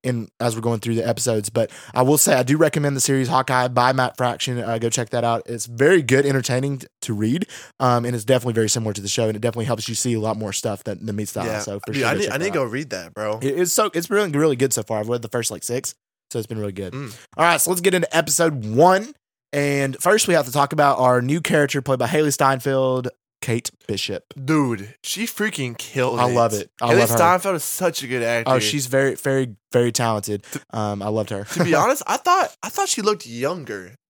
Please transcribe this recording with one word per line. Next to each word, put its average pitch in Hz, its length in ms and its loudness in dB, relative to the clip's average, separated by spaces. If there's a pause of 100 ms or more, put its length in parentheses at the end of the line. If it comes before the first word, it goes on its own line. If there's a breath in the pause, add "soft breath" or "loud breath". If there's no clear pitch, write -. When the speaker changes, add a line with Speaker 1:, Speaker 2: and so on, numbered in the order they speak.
Speaker 1:
in, 120 260 -4 (100)
as 117 160 0
we're 117 60 -6
going 113 200 0
through 113 160 -2
the 113 120 0
episodes. 110 400 0
But 113 220 0 (240 loud breath)
I 123 80 4
will 143 160 6
say, - 160 4
I 127 80 4
do 139 160 2
recommend 147 360 2
the 131 60 -2
series 135 260 2
Hawkeye 127 420 2
by 123 260 4
Matt 127 240 0
Fraction. 123 400 -2
Uh, 113 180 -2
go 117 140 0
check 117 200 -2
that 120 140 -2
out. 117 220 0
It's 117 180 -8
very 143 380 4
good, 131 240 4
entertaining 135 540 -2
t-, - 60 -18 (140)
to 113 140 -4
read, 113 320 0 (340 loud breath)
um, 123 240 2
and 123 100 -2
it's 110 120 -6
definitely 123 260 2
very 110 160 2
similar 110 240 -2
to 98 80 -8
the 98 80 -8
show, 110 200 0
and 110 60 -2
it 104 60 -6
definitely 117 240 -2
helps 113 240 -4
you 113 60 -6
see 120 180 -2
a 110 80 0
lot 107 160 -2
more 104 160 -6
stuff 101 320 -6
that, 104 220 -8
than 104 100 -6
meets 104 160 -6
the 107 80 -6
eye. 90 60 -4
Speaker 2:
Yeah. 107 140 -4
Speaker 1:
So 101 200 -8
for 110 140 -10
Speaker 2:
Dude, 135 80 -2
Speaker 1:
sure, 117 40 0
Speaker 2:
I 113 60 2
Speaker 1:
go - 60 -2
Speaker 2:
need, 208 80 -2
Speaker 1:
check 123 80 -4
Speaker 2:
I - 20 -4
need 160 80 -2
Speaker 1:
that 202 40 -2
Speaker 2:
to 202 60 -4
go 143 100 0
Speaker 1:
out. 113 60 -6
Speaker 2:
read 131 200 -8
that, 90 240 -10
bro. 107 260 -6
Speaker 1:
It, 135 200 -2
it's 175 120 0
so, 214 220 2
it's 170 160 -4
really, 202 200 0
really 147 260 2
good 131 180 0
so 113 80 -4
far. 110 180 -4
I've 107 80 -4
read 120 140 -2
the 110 60 -12
first, 120 220 -4
like, 95 140 -12
six, 127 300 -6 (360)
so 120 80 -6
it's 107 80 -6
been 110 120 -8
really 104 140 -6
good. 92 200 -8
Speaker 2:
Mm. 127 240 -12 (220 loud breath)
Speaker 1:
All 156 80 4
right, 165 120 4
so 165 120 0
let's 180 100 0
get 185 140 2
into 170 200 0
episode 160 520 0
one. 185 480 4 (400)
And 143 480 0
first, 208 260 4
we 175 60 4
have 147 100 2
to 123 80 -8
talk 143 220 2
about 143 240 4
our 123 240 4
new 147 180 0
character 147 400 2
played 131 180 0
by 120 100 0
Haley 151 220 2
Steinfeld, 131 800 2 (320)
Kate 120 300 -2 (160)
Bishop. 98 380 -6 (180)
Speaker 2:
Dude, 127 600 -2
she 208 240 -6
freaking 143 500 -4
killed 127 420 -2
Speaker 1:
I 123 120 4
Speaker 2:
it. 120 40 0
Speaker 1:
love 117 200 4
it. 101 160 -6 (100)
I 120 80 0
Speaker 2:
Haley 117 120 6
Speaker 1:
love 113 100 4
her. 117 60 2
Speaker 2:
Steinfeld 180 400 4
is 147 80 -6
such - 380 -2
a 135 40 -10
good 120 160 -2
actor. 117 300 0
Speaker 1:
Oh, 131 60 4
she's 120 280 -2
very, 135 300 0
very, 135 380 -2 (160)
very 120 220 2
talented. 107 600 -2
Speaker 2:
To, 147 80 -8 (100)
Speaker 1:
Um, 104 320 -4
I 104 60 -4
loved 107 200 -2
her. 101 160 -6
Speaker 2:
to - 200 -4
be 170 100 2
Speaker 1:
<laughs> - 0 -
Speaker 2:
honest, 202 320 2
I 220 100 0
thought, 359 460 2
I 214 80 -8
thought 392 180 -2
she - 140 -2
looked 208 240 -2
younger. 117 640 -6 (180)